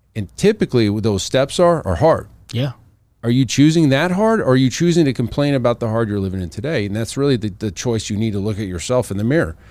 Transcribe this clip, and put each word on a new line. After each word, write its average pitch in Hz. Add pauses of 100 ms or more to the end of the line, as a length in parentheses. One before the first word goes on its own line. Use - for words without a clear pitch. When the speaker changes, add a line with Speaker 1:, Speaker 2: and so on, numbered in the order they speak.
(140)
Speaker 1:
And 101
typically, 180
what 104
those 101
steps 131
are, 175
are 90
hard. 147 (240)
Speaker 2:
Yeah. 123 (520)
Speaker 1:
Are 117
you 131
choosing 156
that 151
hard, 220
or 131
are 131
you 131
choosing 170
to 131
complain 143
about 120
the 117
hard 113
you're 101
living 95
in 85
today? 123
And 98
that's 110
really 139
the, 107
the 101
choice 113
you 104
need 110
to 101
look 101
at 104
yourself 104
in 98
the 101
mirror. 120 (140)